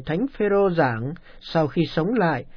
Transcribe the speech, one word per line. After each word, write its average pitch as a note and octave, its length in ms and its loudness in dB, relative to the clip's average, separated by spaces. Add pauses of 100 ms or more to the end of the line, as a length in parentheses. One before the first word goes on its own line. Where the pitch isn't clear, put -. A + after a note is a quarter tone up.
Thánh F3 220 0
Phêrô G3+ 420 2
giảng, C3+ 420 0 (280)
sau D#3+ 260 0
khi E3 220 0
sống F3 260 -2
lại, E3 300 0 (120)